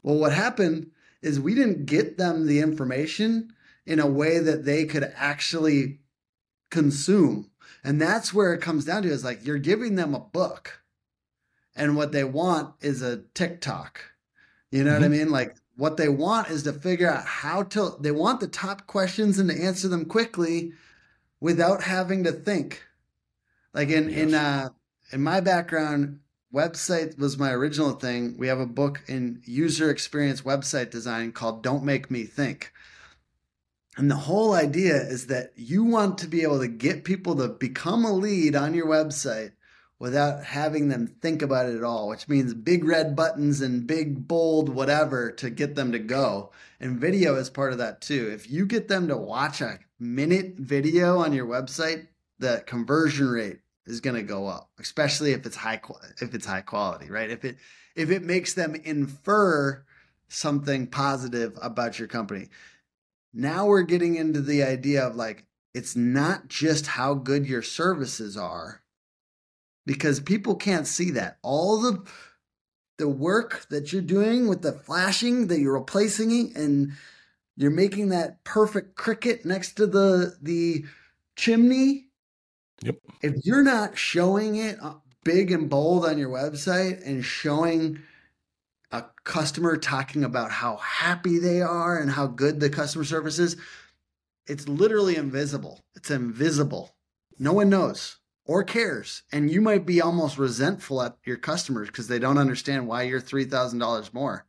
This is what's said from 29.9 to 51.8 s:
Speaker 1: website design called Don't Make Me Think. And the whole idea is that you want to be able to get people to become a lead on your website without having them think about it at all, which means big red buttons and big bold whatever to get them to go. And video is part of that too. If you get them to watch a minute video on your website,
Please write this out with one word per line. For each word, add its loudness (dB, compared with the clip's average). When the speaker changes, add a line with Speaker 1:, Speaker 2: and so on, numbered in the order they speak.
Speaker 1:
website -2
design -6
called -6
Don't -2
Make -2
Me -4
Think. -6
And 4
the 2
whole 2
idea 2
is -4
that -4
you 0
want 2
to -8
be 0
able 2
to -2
get -2
people -2
to 0
become -2
a 0
lead 2
on 0
your 0
website 0
without 0
having -2
them 0
think -4
about 0
it -4
at -4
all, -2
which -8
means 2
big 2
red 2
buttons 0
and -2
big -2
bold 2
whatever 2
to -8
get -4
them -2
to -2
go. -2
And -4
video 2
is -4
part -2
of -4
that -6
too. -2
If -14
you -2
get -2
them 0
to -2
watch -4
a -6
minute 0
video 2
on 2
your 0
website, -4